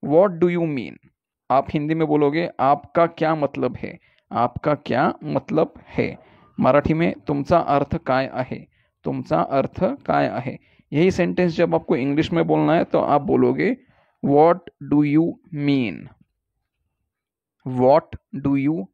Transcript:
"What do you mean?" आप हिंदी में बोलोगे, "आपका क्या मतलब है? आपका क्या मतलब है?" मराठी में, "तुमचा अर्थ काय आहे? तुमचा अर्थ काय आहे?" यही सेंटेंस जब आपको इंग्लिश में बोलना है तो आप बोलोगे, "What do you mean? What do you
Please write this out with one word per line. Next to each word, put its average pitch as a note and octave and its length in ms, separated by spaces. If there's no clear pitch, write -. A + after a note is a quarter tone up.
"What E3+ 280
do E3+ 180
you F3 160
mean?" A#2 280
आप C3 200
हिंदी D3+ 240
में D#3+ 140
बोलोगे, D3+ 420
"आपका D3 460
क्या E3 280
मतलब C3+ 420
है? - 220
आपका A#2+ 420
क्या C3+ 400
मतलब D3+ 500
है?" - 300
मराठी C#3+ 340
में, E3+ 200
"तुमचा D3 320
अर्थ C#3+ 380
काय C3+ 360
आहे? - 340
तुमचा C#3 360
अर्थ C3+ 440
काय D#3 440
आहे?" B2 300
यही F3 180
सेंटेंस F3+ 460
जब E3+ 180
आपको E3 220
इंग्लिश C#3+ 360
में E3 140
बोलना D#3 280
है E3+ 100
तो - 140
आप - 220
बोलोगे, C#3 560
"What D#3 340
do D3 100
you D#3 280
mean? C#3 420
What B2+ 500
do C#3 100
you D3+ 380